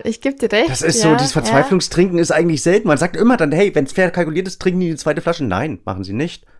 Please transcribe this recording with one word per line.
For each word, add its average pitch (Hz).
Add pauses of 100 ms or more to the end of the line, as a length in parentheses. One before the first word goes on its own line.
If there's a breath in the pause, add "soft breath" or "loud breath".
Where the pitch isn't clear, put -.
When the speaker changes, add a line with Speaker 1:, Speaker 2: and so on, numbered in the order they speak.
Speaker 1:
ich 226
geb 277
dir 226
recht, 220
Speaker 2:
Das 131
ist 170
Speaker 1:
ja, 165
Speaker 2:
so, 151
dieses 139
Speaker 1:
ja. 156
Speaker 2:
Verzweiflungstrinken 170
ist 165
eigentlich 160
selten. 214
Man 147
sagt 175
immer 240
dann, 151
„Hey, 185
wenn's 139
fair 185
kalkuliert 175
ist, -
trinken 185
die 180
eine 156
zweite 151
Flasche.“ 165
Nein, 131
machen 98
sie 98
nicht. 143 (140 soft breath)